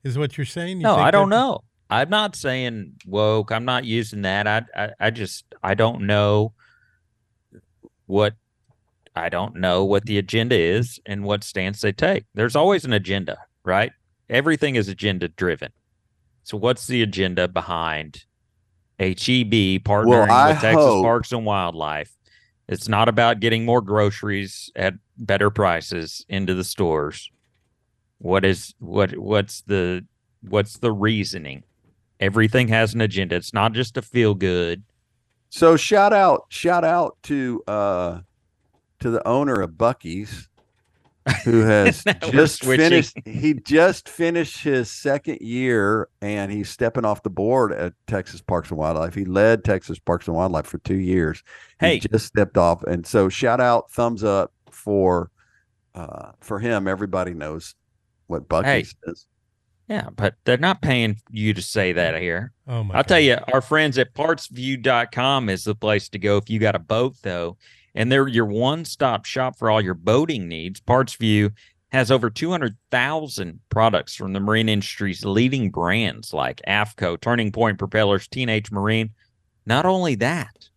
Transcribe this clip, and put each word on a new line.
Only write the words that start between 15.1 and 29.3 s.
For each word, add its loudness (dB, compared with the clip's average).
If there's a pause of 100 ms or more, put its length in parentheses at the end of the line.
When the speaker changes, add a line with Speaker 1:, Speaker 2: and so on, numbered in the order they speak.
Speaker 2:
driven. -4 (720)
So -10
what's -2
the 0
agenda 0
behind -6 (720)
H -2
E 2
B 2
partnering 2
Speaker 3:
Well, 8
I 8
Speaker 2:
with 0
Texas 6
Speaker 3:
hope 6
Speaker 2:
Parks 0
and -4
Wildlife? -4 (520)
It's -8
not 2
about 2
getting 0
more 2
groceries -2
at -2 (240)
better 2
prices -2
into -2
the -2
stores. -4 (880)
What 0
is, 0
what, -2
what's -2